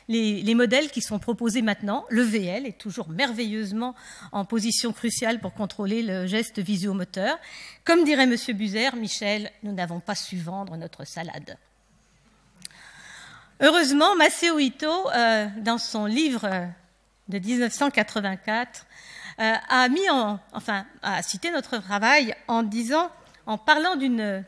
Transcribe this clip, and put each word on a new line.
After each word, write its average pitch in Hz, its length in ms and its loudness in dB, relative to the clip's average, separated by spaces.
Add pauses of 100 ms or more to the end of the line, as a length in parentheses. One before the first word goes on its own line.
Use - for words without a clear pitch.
les, 220 340 2
les 220 120 2
modèles 247 360 4
qui 240 120 -6
sont 214 160 -4
proposés 233 420 -2
maintenant. 214 480 -2
Le 233 140 2
V 214 240 0
L 226 200 -4
est 214 120 -10
toujours 185 320 -10
merveilleusement 220 840 -2 (380)
en 196 140 -4
position 226 460 0
cruciale 226 480 -2
pour 185 120 -6
contrôler 208 500 -2
le 185 240 -2
geste 214 320 -2
visiomoteur. 196 800 -2 (460)
Comme 339 180 6
dirait 277 240 6
Monsieur 233 280 0
Buzer, « 220 420 -2
Michel, 208 560 -4 (100)
nous 208 100 -6
n'avons 175 280 -4
pas 202 140 -6
su - 240 -6
vendre 175 400 -8
notre 165 260 -12
salade. » - 540 -12 (2000)
Heureusement, 311 560 6
Maseo 330 420 4
Ito, 311 520 0
euh, 226 360 2 (120)
dans 226 200 -2
son 214 280 -4
livre 214 640 0 (580)
de 196 100 -4
dix-neuf 233 360 -2
cent 285 160 0
quatre-vingt-quatre, 214 960 -4 (520)
euh, 220 140 2 (160)
a 254 220 4
mis 359 200 2
en, 214 300 2 (140)
enfin, 202 320 -4 (160)
a 180 200 -2
cité - 280 -4
notre 269 280 -4
travail 214 560 4 (140)
en 233 140 2
disant, 240 480 0 (360)
en 214 120 -2
parlant 311 380 4
d'une 220 520 -2